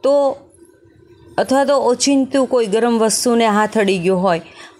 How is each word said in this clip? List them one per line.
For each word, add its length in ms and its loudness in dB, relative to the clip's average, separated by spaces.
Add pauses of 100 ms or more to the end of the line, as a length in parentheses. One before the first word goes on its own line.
તો 340 0 (1000)
અથવા 280 0
તો 80 0
ઓચિંતું 720 0
કોઈ 180 0
ગરમ 340 0
વસ્તુને 480 0
હાથ 300 0
અડી 200 0
ગયો 200 0
હોય, 240 0 (380)